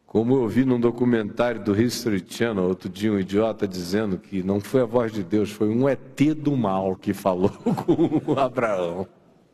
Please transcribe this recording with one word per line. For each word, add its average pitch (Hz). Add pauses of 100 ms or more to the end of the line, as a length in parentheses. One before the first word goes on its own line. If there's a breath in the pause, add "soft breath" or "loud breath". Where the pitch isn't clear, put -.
Como 117
eu 120
vi 107
num 123
documentário 117
do 101
History 113
Channel 113
outro 92
dia, 98
um 101
idiota 104
dizendo 92
que 95
não 98
foi 131
a 123
voz 113
de 107
Deus, 98
foi 107
um 120
E 131
T -
do 147
mal 95
que 101
falou 95
<laughs> 160
com 143
Abraão. 104 (480)